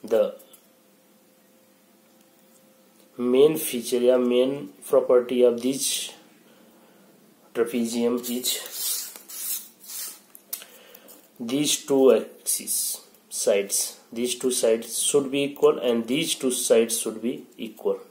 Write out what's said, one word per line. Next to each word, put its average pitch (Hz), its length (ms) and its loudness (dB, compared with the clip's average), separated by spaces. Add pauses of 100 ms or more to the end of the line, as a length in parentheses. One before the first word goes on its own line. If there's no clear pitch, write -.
the 110 320 0 (2750)
main 131 420 4
feature 123 400 -4
या 123 260 6
main 131 440 2 (200)
property 127 540 4
of 117 180 4
this - 520 -4 (1400)
trapezium 117 680 -2 (100)
is 123 240 -4 (2750)
these 135 440 -2
two 131 280 6
axes, - 880 -2 (280)
sides, - 680 -2 (140)
these 120 240 -4
two 127 160 -2
sides 113 500 0
should 139 300 0
be 139 100 0
equal 143 380 2
and 117 260 0
these 139 300 -2
two 127 160 -2
sides 117 480 2
should 110 200 -6
be 123 240 -6 (120)
equal. 104 420 -6 (120)